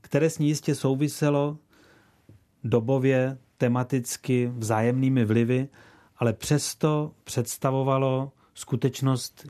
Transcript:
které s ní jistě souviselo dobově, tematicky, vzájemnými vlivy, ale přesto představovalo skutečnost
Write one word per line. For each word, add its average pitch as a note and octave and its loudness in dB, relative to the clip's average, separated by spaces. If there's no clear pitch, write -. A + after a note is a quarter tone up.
které D3+ 0
s D#3 -6
ní D3 2
jistě D3+ 0
souviselo C#3+ 0
dobově, C3 2
tematicky, B2 0
vzájemnými A#2+ 2
vlivy, A#2 2
ale A#2+ 2
přesto D3+ -2
představovalo C3+ -2
skutečnost - -2